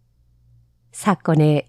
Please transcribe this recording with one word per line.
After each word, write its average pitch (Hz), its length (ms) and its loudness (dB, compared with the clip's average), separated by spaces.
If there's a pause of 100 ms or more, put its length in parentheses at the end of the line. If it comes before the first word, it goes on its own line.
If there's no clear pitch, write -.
(920)
사건의 151 760 -2